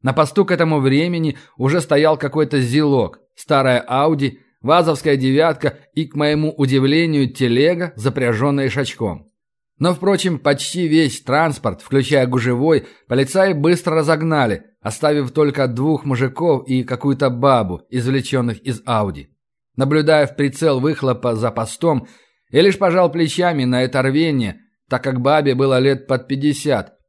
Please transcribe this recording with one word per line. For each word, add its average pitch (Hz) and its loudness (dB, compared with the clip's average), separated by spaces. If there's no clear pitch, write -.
На 131 -2
посту 160 2
к 196 -4
этому 160 0
времени 156 0
уже 139 0
стоял 151 2
какой-то 143 -2
зилок, 131 0
старая 131 0
Ауди, 139 -2
вазовская 156 2
девятка 139 0
и, 160 -4
к 156 -12
моему 151 0
удивлению, 139 2
телега, 147 0
запряжённая 131 -2
ишачком. 117 -6
Но, 170 2
впрочем, 185 0
почти 160 -2
весь 151 2
транспорт, 139 -2
включая 135 2
гужевой, 127 0
полицаи 139 2
быстро 165 0
разогнали, 151 0
оставив 143 -2
только 143 0
двух 131 -2
мужиков 131 -2
и 127 0
какую-то 135 -2
бабу, 120 0
извлечённых 123 -2
из 123 -8
Ауди. 101 -4
Наблюдая 151 2
в - -10
прицел 143 0
выхлопа 127 -2
за 113 -2
постом, 120 -4
я 135 2
лишь 196 2
пожал 180 2
плечами 165 -2
на 127 0
это 131 -2
рвение, 135 0
так 127 -4
как 131 -4
бабе 139 2
было 131 2
лет 131 0
под 127 -4
пятьдесят 139 -2